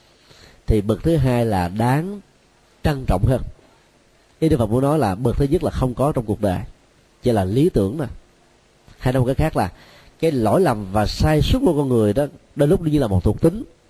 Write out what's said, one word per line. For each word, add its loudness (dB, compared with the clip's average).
thì 2
bậc -2
thứ 2
hai 0
là 0
đáng -2
trân -4
trọng 0
hơn. 2
Ý 2
Đức 2
Phật 0
muốn 0
nói 0
là 0
bậc -2
thứ 0
nhất 0
là 0
không -2
có -2
trong -4
cuộc -4
đời, 0
chỉ 2
là 2
lý 2
tưởng 0
mà. -6
Hay -2
nói 2
một 0
cái -2
khác -2
là -2
cái 0
lỗi 2
lầm -2
và 0
sai 2
suất 2
của 4
con 0
người 4
đó, 0
đôi 2
lúc 2
như 0
là 0
một 0
thuộc 0
tính, 0